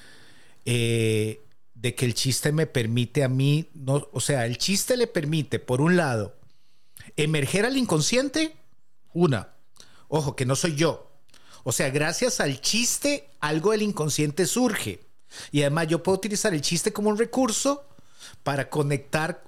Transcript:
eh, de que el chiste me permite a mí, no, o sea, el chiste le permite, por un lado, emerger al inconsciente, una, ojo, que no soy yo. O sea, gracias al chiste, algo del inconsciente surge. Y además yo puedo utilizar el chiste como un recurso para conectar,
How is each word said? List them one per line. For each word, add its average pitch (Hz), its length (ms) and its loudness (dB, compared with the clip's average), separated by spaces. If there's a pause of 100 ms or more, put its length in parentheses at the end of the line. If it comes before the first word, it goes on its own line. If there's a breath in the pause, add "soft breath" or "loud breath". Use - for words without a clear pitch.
(640 loud breath)
eh, 113 760 2 (340)
de 120 200 -2
que - 100 0
el 120 100 2
chiste 135 380 0
me 156 140 2
permite 120 580 0
a 131 40 2
mí, 139 460 2
no, 139 380 -2
o - 80 -4
sea, 135 240 0
el 120 140 -4
chiste 196 400 0
le 233 80 2
permite, 156 520 -2
por 127 220 0
un 170 160 4
lado, 120 400 0 (800 loud breath)
emerger 156 480 2
al 269 140 0
inconsciente, 269 760 2 (600)
una, 151 340 2 (600 loud breath)
ojo, 147 280 0
que 135 80 -2
no 131 120 2
soy 175 180 -2
yo. 151 360 0 (540 loud breath)
O 127 80 -2
sea, 147 180 0
gracias 160 500 0
al 143 200 0
chiste, 262 680 -2 (100)
algo 156 320 0
del 214 100 2
inconsciente 151 640 0
surge. 220 540 0 (520 loud breath)
Y 147 100 4
además 151 260 2
yo 165 140 0
puedo 190 160 2
utilizar 202 360 0
el 151 60 0
chiste 170 320 0
como 208 180 0
un 208 80 0
recurso 262 680 0 (580 loud breath)
para 139 280 -2
conectar, 151 760 -2